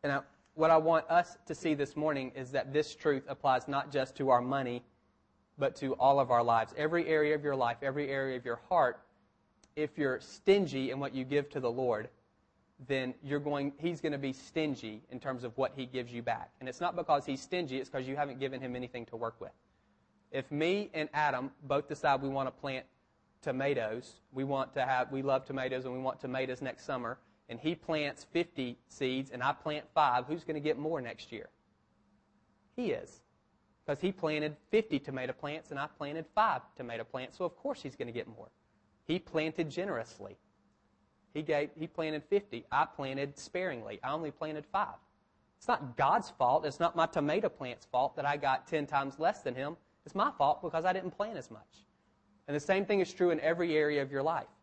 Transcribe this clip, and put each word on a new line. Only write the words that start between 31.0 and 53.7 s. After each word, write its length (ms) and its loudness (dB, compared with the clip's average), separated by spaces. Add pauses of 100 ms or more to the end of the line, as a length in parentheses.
year? 180 -12 (1300)
He 160 -2
is. 300 -8 (640)
'Cause 160 -4
he 100 2
planted 460 -2 (140)
fifty 280 2
tomato 340 -6
plants 380 -8
and 80 -6
I 80 -4
planted 380 -8 (100)
five 260 4 (140)
tomato 300 -6
plants, 320 -10
so 80 -2
of 100 -4
course 260 -6
he's 140 -10
gonna 160 -6
get 160 -4
more. 220 -16 (560)
He 140 2
planted 500 0
generously. 680 -4 (960)
He 80 -4
gave, 360 0
he 100 -6
planted 380 -4
fifty. 460 0
I 140 4
planted 540 -6
sparingly. 640 -6
I 80 -2
only 180 -4
planted 380 -8
five. 280 -2 (640)
It's 100 -6
not 300 0
God's 320 4
fault. 340 4
It's 160 -4
not 160 2
my 120 4
tomato 420 2
plant's 360 -10
fault 320 0
that 80 -2
I 120 2
got 300 0
ten 180 0
times 320 -2
less 240 0
than 140 -4
him. 200 -6 (300)
It's 80 -16
my 240 2
fault 240 4
because 240 -2
I 80 4
didn't 180 -4
plant 260 -6
as 120 -12
much. 360 -20 (640)
And 80 -2
the 40 0
same 260 2
thing 140 2
is 120 0
true 200 4
in 80 2
every 360 2